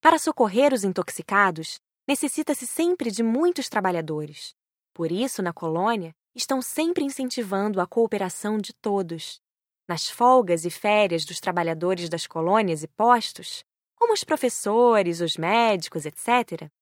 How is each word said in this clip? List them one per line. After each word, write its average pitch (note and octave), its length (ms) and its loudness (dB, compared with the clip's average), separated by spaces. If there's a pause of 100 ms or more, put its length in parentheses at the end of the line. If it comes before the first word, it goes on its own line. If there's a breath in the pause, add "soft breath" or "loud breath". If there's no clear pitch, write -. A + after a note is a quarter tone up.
Para D#4+ 160 6
socorrer C4 560 2
os G#3 100 -2
intoxicados, F#3 960 0 (280)
necessita-se C#4 580 -2
sempre E4 460 -2
de G3 100 -4
muitos C#4 480 0
trabalhadores. D#3+ 840 -4 (360)
Por E3 200 -4
isso, G#3+ 320 -2
na F3 100 -2
colônia, E3+ 580 -2 (220)
estão B3+ 300 -2
sempre E4 400 -2
incentivando G#3+ 760 -4
a F3+ 60 0
cooperação G#3+ 720 -2
de G3+ 160 -6
todos. F3+ 680 -6 (480)
Nas E3+ 220 -4
folgas A3 560 4
e F3 60 -2
férias G3 540 2
dos - 140 -10
trabalhadores F3 720 -2
das E3 160 -4
colônias E3+ 560 0
e D#3 60 -12
postos, - 760 0 (300)
como A#4 200 2
os G4+ 100 -2
professores, A3 1000 2
os E3 160 -2
médicos, F3+ 680 0
et D3+ 100 -12
cetera A#3 540 -2 (100)